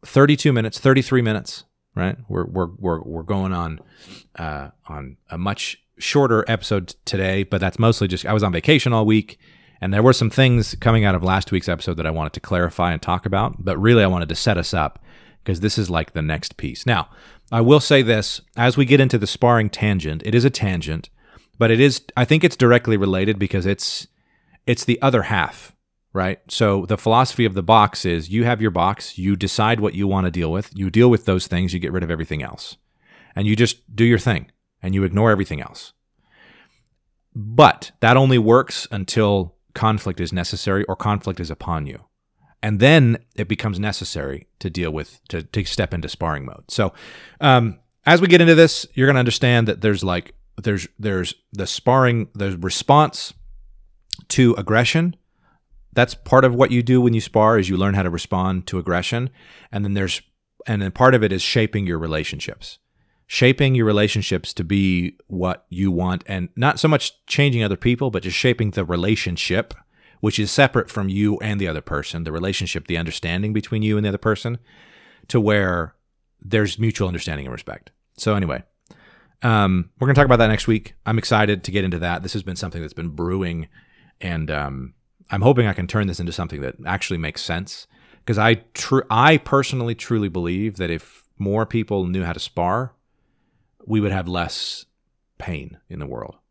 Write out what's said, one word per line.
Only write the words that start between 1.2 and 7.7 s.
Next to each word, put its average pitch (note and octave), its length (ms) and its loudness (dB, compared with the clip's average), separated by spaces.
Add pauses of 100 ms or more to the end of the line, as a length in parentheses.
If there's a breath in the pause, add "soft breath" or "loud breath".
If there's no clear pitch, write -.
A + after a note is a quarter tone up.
minutes, G#2+ 420 -4 (320)
right? F#2 220 -4 (100)
We're, F2+ 180 -4
we're, F2+ 320 -4
we're, E2+ 260 -4
we're E2 200 -12
going F#2+ 300 -4
on, E2 260 -6 (580 loud breath)
uh, D2+ 340 -10 (160)
on C#2 280 -14 (140)
a E2 80 -10
much F#2+ 400 -6 (200)
shorter A#2+ 520 2
episode G2+ 400 -2
t-, - 60 -16 (100)
today, F#2+ 380 -2
but F#2 180 -4
that's F#2+ 180 -4